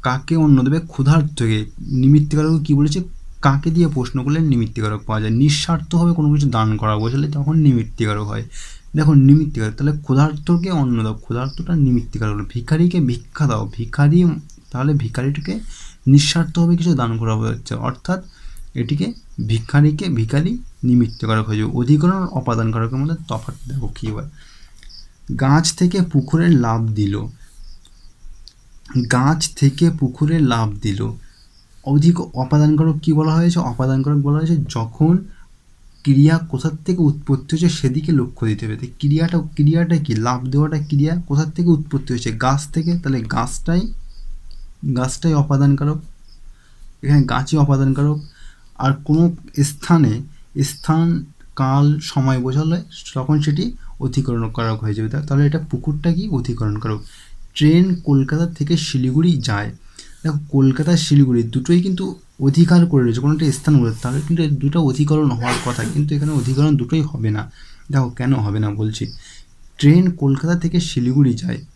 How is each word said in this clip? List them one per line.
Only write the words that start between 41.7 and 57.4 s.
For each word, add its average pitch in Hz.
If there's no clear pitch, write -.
হয়েছে? 120
গাছ 127
থেকে। 170
তাহলে 131
গাছটাই, 123
গাছটাই 131
অপাদান 143
কারক। 151
এখানে 143
গাছই 135
অপাদান 135
কারক। 147
আর 135
কোনো 165
স্থানে, 143
স্থান, 165
কাল, 143
সময় 131
বোঝালে 151
তখন 143
সেটি 160
অধিকরণ 117
কারক 110
হয়ে 107
যাবে। 110
তা-, 139
তাহলে 143
এটা 147
পুকুরটা 156
কি? 196
অধিকরণ 110
কারক। 107